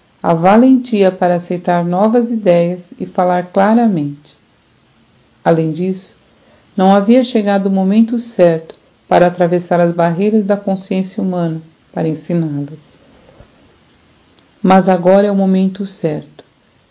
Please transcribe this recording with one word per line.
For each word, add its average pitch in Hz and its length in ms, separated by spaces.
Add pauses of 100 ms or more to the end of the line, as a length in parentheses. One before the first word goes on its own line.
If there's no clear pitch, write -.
(220)
a 175 120
valentia 208 800
para 180 240
aceitar 175 480
novas 220 480
ideias 180 640
e 180 80
falar 180 420
claramente. 196 880 (1080)
Além 160 300
disso, 185 420 (600)
não 190 180
havia 233 280
chegado 202 440
o 196 40
momento 214 460
certo 170 580 (340)
para 175 180
atravessar 175 540
as 170 100
barreiras 180 540
da 202 100
consciência 190 680
humana 170 400 (300)
para 165 160
ensiná-las. 151 840 (1700)
Mas 185 260
agora 190 400
é 202 40
o 196 40
momento 190 500
certo. 151 600 (460)